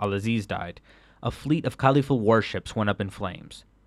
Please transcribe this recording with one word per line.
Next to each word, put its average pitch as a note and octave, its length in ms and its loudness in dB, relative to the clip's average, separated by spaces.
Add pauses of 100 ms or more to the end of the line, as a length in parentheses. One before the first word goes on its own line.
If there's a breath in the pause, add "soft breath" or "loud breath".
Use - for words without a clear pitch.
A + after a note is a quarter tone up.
Al-Aziz, G2+ 460 -2
died, F2+ 340 -8 (420 soft breath)
a A#2 80 -2
fleet D3+ 340 -2
of B2+ 120 -6
caliphal C3+ 420 4
warships G#2+ 560 2
went G#2+ 140 0
up G2+ 120 -2
in G2 80 -6
flames. - 540 -10 (240)